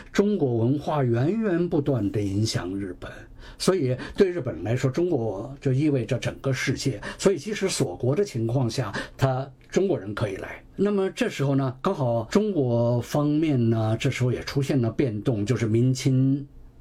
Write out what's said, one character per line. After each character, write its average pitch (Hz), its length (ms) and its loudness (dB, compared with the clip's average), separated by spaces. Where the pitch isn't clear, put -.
中 202 280 2
国 123 180 2
文 135 220 2
化 151 240 0
源 127 360 2
源 175 300 0
不 170 100 2
断 117 320 0
地 110 80 -2
影 101 240 0
响 95 320 -2
日 95 240 -6
本。 - 120 -14
所 190 160 2
以 127 200 0
对 196 100 6
日 175 140 -2
本 87 220 -6
来 107 120 0
说， 127 140 0
中 170 180 0
国 117 540 -4
就 139 100 0
意 143 200 2
味 127 120 0
着 120 140 -2
整 - 220 -4
个 135 120 -2
世 131 220 -2
界。 - 260 -4
所 196 120 4
以 180 60 0
即 208 160 -6
使 196 160 -2
锁 - 260 -2
国 127 200 0
的 202 100 2
情 113 220 -4
况 123 200 0
下， - 240 -4
他， 135 320 0
中 185 180 2
国 143 120 0
人 101 160 -8
可 110 120 -2
以 95 100 -6
来。 - 260 -12
那 196 160 2
么 190 200 0
这 214 180 -2
时 - 140 -4
候 139 100 2
呢， 135 260 0
刚 190 140 0
好 117 380 0
中 208 200 4
国 120 500 2
方 147 260 0
面 147 420 2
呢， 110 300 2
这 135 100 0
时 123 140 -2
候 123 80 2
也 113 140 -4
出 139 180 -2
现 135 180 2
了 113 80 2
变 110 320 0
动， 104 240 0
就 117 100 2
是 110 120 0
明 120 260 4
清 135 540 2